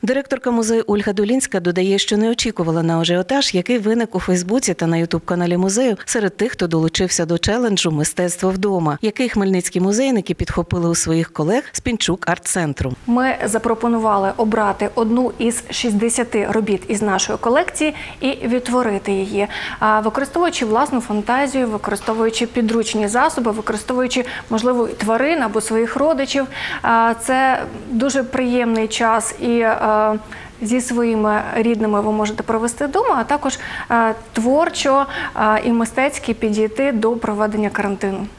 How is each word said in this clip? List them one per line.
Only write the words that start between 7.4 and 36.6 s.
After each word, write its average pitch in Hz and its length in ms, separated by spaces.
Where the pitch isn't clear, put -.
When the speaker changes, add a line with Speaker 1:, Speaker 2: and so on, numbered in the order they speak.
Speaker 1:
«Мистецтво 175 600
вдома», 185 520
який 220 260
хмельницькі 190 520
музейники 208 540
підхопили 170 540
у 170 60
своїх 160 380
колег 165 400
з - 80
Пінчук 208 480
арт-центру. 156 640
Speaker 2:
Ми 247 280
запропонували 220 920
обрати 214 580
одну 233 440
із 233 320
шістдесяти 233 800
робіт 208 380
із 208 140
нашої 196 360
колекції 302 560
і - 60
відтворити 240 840
її, 196 340
а, 214 220
використовуючи 269 680
власну 247 340
фантазію, 247 680
використовуючи 220 800
підручні 220 640
засоби, 247 420
використовуючи, 247 760
можливо, 233 360
тварин 254 560
або 220 180
своїх 226 360
родичів. 277 500
А, 226 400
це 262 400
дуже 262 320
приємний 240 680
час 226 520
і, 233 180
е, 226 280
зі 240 180
своїми 226 640
рідними 214 460
ви 214 120
можете 214 300
провести 233 440
вдома, 370 320
а 233 60
також, 285 340
е, 226 240
творчо, 277 720
е, 214 280
і 233 80
мистецьки 233 600
підійти 220 580